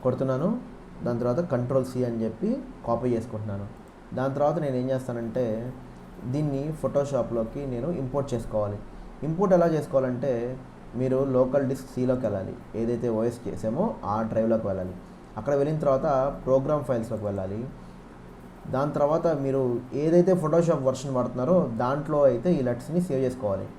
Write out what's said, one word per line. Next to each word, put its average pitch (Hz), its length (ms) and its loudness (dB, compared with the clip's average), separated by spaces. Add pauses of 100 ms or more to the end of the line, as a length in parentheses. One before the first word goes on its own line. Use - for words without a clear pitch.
కొడుతున్నాను, 131 460 2 (560)
దాని 120 160 0
తర్వాత 123 200 2 (120)
కంట్రోల్ 127 360 2
సి 127 100 -4 (100)
అని 113 140 -4
చెప్పి 110 260 -2 (360)
కాపీ 120 280 0
చేసుకుంటున్నాను. 107 520 -4 (520)
దాని 131 200 0
తర్వాత 147 280 2
నేను 131 160 0
ఏం 127 100 -2
చేస్తానంటే 123 520 -2 (880)
దీన్ని 143 280 0 (200)
Photoshopలోకి 123 800 0 (120)
నేను 123 140 -4 (140)
ఇంపోర్ట్ 131 320 -2
చేసుకోవాలి. 104 440 -2 (500)
ఇంపోర్ట్ 185 300 4
ఎలా 170 180 6
చేసుకోవాలంటే 131 560 0 (680)
మీరు 131 180 2 (160)
లోకల్ 131 360 4
డిస్క్ - 240 -6
సిలోకి 127 320 2
వెళ్ళాలి, 95 260 -2 (280)
ఏదైతే 117 280 0 (100)
ఓఎస్ 120 280 0
చేసామో 120 380 -2 (300)
ఆ - 20 2 (140)
డ్రైవ్లోకి 113 400 2
వెళ్ళాలి. 92 240 -4 (440)
అక్కడ 139 220 0
వెళ్ళిన 156 240 0
తర్వాత 135 200 2 (400)
ప్రోగ్రామ్ 135 440 2
ఫైల్స్లోకి 110 400 -2
వెళ్ళాలి. 98 320 -4 (1120)
దాని 139 240 0
తర్వాత 160 280 4 (180)
మీరు 135 180 2 (420)
ఏదైతే 175 380 8
Photoshop 156 460 4
వెర్షన్ 131 280 -2
వాడుతున్నారో 127 400 2 (260)
దాంట్లో 147 380 0 (100)
అయితే 120 280 2
ఈ - 100 2
లట్స్ని 143 400 0
సేవ్ 135 180 0
చేసుకోవాలి. 101 400 -2 (120)